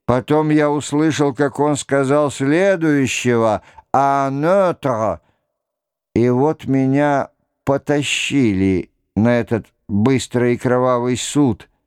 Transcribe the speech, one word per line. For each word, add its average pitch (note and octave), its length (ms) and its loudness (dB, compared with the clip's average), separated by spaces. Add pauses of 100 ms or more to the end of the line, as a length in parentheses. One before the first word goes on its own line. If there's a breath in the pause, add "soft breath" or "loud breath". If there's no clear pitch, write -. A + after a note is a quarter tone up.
Потом D3+ 420 0
я D3+ 220 2
услышал, D3 640 -2
как C#3+ 240 -2
он C3+ 160 0
сказал C#3 560 0
следующего: C#3 1300 0 (320 loud breath)
"А C#3 380 0
notre". C#3 880 -2 (960)
И A#2 140 2
вот C#3+ 360 0
меня C3+ 640 0 (340)
потащили B2 1300 -2 (260)
на A#2+ 240 2
этот A#2 280 -4 (200)
быстрый B2 680 0
и - 20 -10
кровавый B2 580 0
суд, B2+ 540 -2 (180)